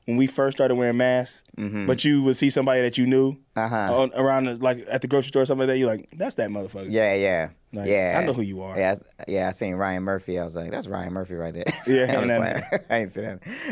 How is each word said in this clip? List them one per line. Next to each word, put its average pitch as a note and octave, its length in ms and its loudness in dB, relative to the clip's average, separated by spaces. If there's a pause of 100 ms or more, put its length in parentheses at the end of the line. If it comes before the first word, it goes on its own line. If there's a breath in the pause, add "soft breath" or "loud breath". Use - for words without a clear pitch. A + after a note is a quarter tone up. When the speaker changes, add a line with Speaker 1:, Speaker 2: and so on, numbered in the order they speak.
Speaker 1:
When A#2+ 100 0
we C3 100 4
first C3+ 300 0
started B2+ 200 4
wearing A#2+ 200 2
masks, B2+ 460 0 (140)
Speaker 2:
Mm-hmm. G#2 300 -4
Speaker 1:
but B2+ 180 2
you D3 180 4
would C3 140 4
see C#3+ 140 4
somebody C3 320 2
that B2 160 0
you B2 80 4
knew C3 300 4 (180)
Speaker 2:
Uh-huh. A2 480 0
Speaker 1:
on, C3 120 0
around C3+ 300 2
the, B2 120 -2
like, B2 340 0
at C3 120 -2
the C#3+ 60 -6
grocery C3+ 200 2
store C3+ 140 4
or B2+ 40 4
something C3 220 0
like C3 60 2
that, C3 40 2
you're B2 120 2
like, G#2+ 260 -6
"That's G#3+ 200 -4
that A2 140 -2
motherfucker." G2 380 -8
Speaker 2:
Yeah, G#2+ 260 2
yeah. F#2 340 2 (240)
Speaker 1:
Like, G2+ 160 -6
Speaker 2:
Yeah. F#2+ 320 2
Speaker 1:
"I - 60 -2
know C#3 60 -2
who A#2+ 100 -4
you F#2+ 200 -6
are." F#2+ 160 -10
Speaker 2:
Yeah, F#2+ 100 2
I G2 40 2
s-, G2 100 -6 (260)
yeah, F#2 200 -2
I F#2 40 -4
seen F#2+ 240 -6
Ryan F#2+ 260 -2
Murphy. F#2+ 360 -4
I E2+ 60 -4
was E2+ 120 -10
like, E2 140 -8
"That's G3+ 180 -8
Ryan F2+ 240 -8
Murphy F#2 220 -8
right E2+ 200 -8
there." E2+ 100 -8 (120)
<laughs> - 100 -10
Speaker 1:
Yeah, C3 220 4
Speaker 2:
I C3 140 0
ain't - 0 -
Speaker 1:
and A#2+ 80 0
that F#2+ 400 -2
Speaker 2:
playing. - 160 -4
<laughs> - 40 -14
I A#2 120 2
ain't F#2 100 -6
seen G2+ 280 -8 (320 loud breath)